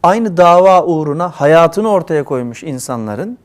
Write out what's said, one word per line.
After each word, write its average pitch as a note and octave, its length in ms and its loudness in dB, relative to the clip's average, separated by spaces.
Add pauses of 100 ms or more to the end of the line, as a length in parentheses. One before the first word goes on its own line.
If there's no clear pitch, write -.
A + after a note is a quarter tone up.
aynı G3 340 0
dava F3+ 480 4
uğruna D#3 440 -4
hayatını E3 640 2
ortaya D#3+ 340 -2
koymuş B2 380 -8
insanların B2+ 840 -10